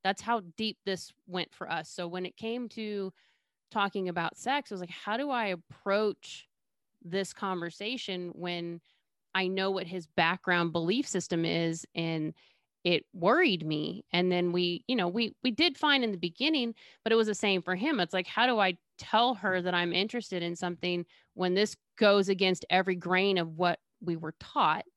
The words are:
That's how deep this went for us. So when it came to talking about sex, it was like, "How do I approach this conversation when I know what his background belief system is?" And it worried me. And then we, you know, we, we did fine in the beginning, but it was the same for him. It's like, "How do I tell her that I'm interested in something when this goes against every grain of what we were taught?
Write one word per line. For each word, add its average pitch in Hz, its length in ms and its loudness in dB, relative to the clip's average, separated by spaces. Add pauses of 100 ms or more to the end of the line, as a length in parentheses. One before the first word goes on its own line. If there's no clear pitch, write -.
That's 196 180 -2
how 226 180 0 (160)
deep 220 300 -4
this 190 260 -6 (140)
went 180 280 -6
for - 160 -10
us. 160 200 -6
So 175 180 -8
when 180 180 -6
it - 100 -12
came 233 340 -6
to 208 420 -6 (580)
talking 196 380 -2
about 170 300 -4
sex, 269 320 -4
it 214 40 -10
was 185 60 -8
like, 175 100 -10
"How 208 260 -6
do 285 140 -4
I 233 180 -2
approach - 1000 -4 (540)
this 185 320 -4
conversation 185 1000 -6
when 170 460 -6 (540)
I 190 140 2
know 190 240 0
what 180 160 -2
his 175 180 -8
background 175 680 2
belief 175 360 0
system 175 360 -2
is?" 165 500 0
And 165 400 -4 (500)
it 175 300 2
worried 196 520 4
me. 156 460 -4
And 180 200 4
then 175 200 2
we, 175 360 0
you 254 80 0
know, 180 120 0
we, 214 340 -2
we 254 80 2
did 302 280 0
fine 277 260 4
in 220 80 0
the 185 60 -6
beginning, 233 560 -2 (300)
but 220 80 2
it 226 40 4
was 226 120 4
the 208 60 -2
same 190 280 2
for 185 140 -2
him. 247 240 0
It's 170 140 -2
like, 185 140 0
"How 233 180 2
do 247 140 2
I 185 180 2 (200)
tell 240 380 2
her 185 260 0
that 180 120 0
I'm 175 200 2
interested 196 480 -2
in 170 140 -4
something 175 500 -4 (280)
when 180 200 0
this 208 220 2 (220)
goes 202 320 6
against 185 400 2
every 185 260 4
grain 185 420 2
of 165 200 -4
what 175 220 2 (200)
we 170 160 -2
were 160 240 -8
taught? 180 460 0 (100)